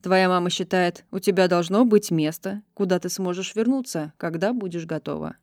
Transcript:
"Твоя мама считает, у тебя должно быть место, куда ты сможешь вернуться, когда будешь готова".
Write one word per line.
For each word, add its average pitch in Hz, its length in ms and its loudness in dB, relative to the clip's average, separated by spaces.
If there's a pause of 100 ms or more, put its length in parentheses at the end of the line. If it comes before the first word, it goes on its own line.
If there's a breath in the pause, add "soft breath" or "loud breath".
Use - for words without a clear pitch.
"Твоя 185 260 2
мама 180 220 2
считает, 180 640 -2
у 196 80 -6
тебя 185 280 4
должно 180 380 4
быть 208 260 4
место, 165 500 -2 (120)
куда 180 260 0
ты 185 100 -6
сможешь 185 460 -6
вернуться, 226 640 -2
когда 170 360 -2
будешь 175 320 -6
готова". 156 580 -8